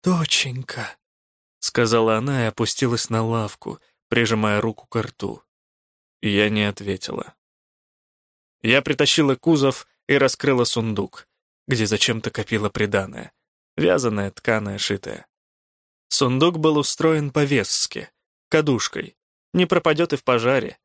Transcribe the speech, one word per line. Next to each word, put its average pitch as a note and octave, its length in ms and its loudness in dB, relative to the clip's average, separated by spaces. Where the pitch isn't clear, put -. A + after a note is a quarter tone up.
«Доченька», — C3 920 -2
сказала A2+ 580 2
она C3 280 -2
и - 20 0
опустилась A#2 600 -2
на A2+ 140 0
лавку, A2+ 560 -6
прижимая G#2+ 540 2
руку A2 260 -6
ко A2 160 -4
рту. - 400 -10
Я G#2 280 2
не G#2+ 140 0
ответила. G2+ 720 -6
Я B2 200 4
притащила C#3+ 540 2
кузов C#3 520 2
и C#3 100 4
раскрыла C3 480 2
сундук, A2 600 -2
где A2 180 0
зачем-то A2 440 -2
копила G#2+ 400 -4
приданое. G2+ 600 -4
Вязаное, A#2+ 540 0
тканое, G#2 460 -4
шитое. - 500 -8
Сундук C#3+ 500 2
был D#3 180 4
устроен D3 540 0
по-весски, - 800 0
кадушкой. D3 680 0
Не F3+ 120 2
пропадет E3 480 0
и C3 40 -2
в - 60 -10
пожаре. B2 600 0